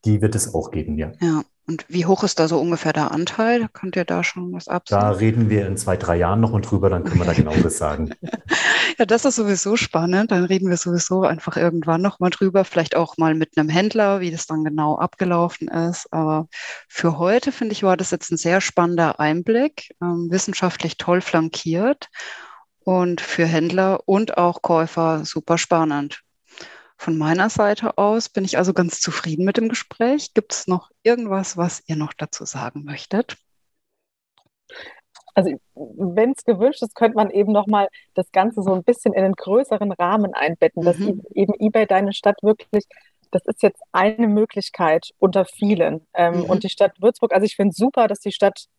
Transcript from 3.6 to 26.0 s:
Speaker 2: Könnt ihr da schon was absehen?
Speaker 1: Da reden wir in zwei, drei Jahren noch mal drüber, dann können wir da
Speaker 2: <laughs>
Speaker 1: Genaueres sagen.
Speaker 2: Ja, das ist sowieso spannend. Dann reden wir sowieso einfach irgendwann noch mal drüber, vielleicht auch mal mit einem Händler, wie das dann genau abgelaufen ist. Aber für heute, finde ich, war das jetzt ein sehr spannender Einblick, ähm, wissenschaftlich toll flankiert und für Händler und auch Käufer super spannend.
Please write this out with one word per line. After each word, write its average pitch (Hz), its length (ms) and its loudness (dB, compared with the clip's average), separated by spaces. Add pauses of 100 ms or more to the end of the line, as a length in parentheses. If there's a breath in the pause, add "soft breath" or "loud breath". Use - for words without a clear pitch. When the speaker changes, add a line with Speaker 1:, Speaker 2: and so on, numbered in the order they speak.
Speaker 2:
Könnt 185 220 -10
ihr 180 100 -2
da 175 180 -2
schon 180 300 -8
was 175 140 -12
absehen? 104 320 0
Speaker 1:
Da 104 100 4
reden 110 400 2
wir 101 160 2
in 95 120 -4
zwei, 92 200 -2
drei 85 180 0
Jahren 87 240 2
noch 113 120 4
mal 107 100 0
drüber, 95 300 2
dann 90 140 -2
können - 140 2
wir 87 60 0
da 85 80 2
Speaker 2:
<laughs> 78 80 2
Speaker 1:
Genaueres 80 380 0
sagen. 76 320 -4 (880 loud breath)
Speaker 2:
Ja, 233 60 4
das 226 200 0
ist 262 100 2
sowieso 202 400 0
spannend. 180 560 0
Dann 180 140 2
reden 185 240 0
wir 175 80 2
sowieso 180 460 0
einfach - 340 -2
irgendwann 165 440 0
noch 196 180 -2
mal 180 100 2
drüber, 190 360 2
vielleicht - 300 -2
auch 165 220 -2
mal 160 180 2
mit 160 220 -2
einem 156 120 2
Händler, 196 520 2
wie 175 100 -4
das 165 140 -8
dann 156 180 -4
genau 151 340 0
abgelaufen 175 720 -2
ist. 170 440 -4
Aber 156 340 -2 (400 loud breath)
für 165 300 -2
heute, 208 340 2
finde 226 220 -4
ich, - 100 -6
war 185 140 4
das 185 140 -4
jetzt - 200 -6
ein 170 60 0
sehr 180 240 2
spannender 170 580 2
Einblick, 180 840 0
ähm, 170 260 -2
wissenschaftlich 180 680 -4
toll 180 240 0
flankiert 170 880 -2 (720 loud breath)
und 180 400 0
für - 260 0
Händler 170 600 0
und 202 300 2
auch 175 240 2
Käufer 160 640 0
super 165 320 -2
spannend. 151 640 0 (760 loud breath)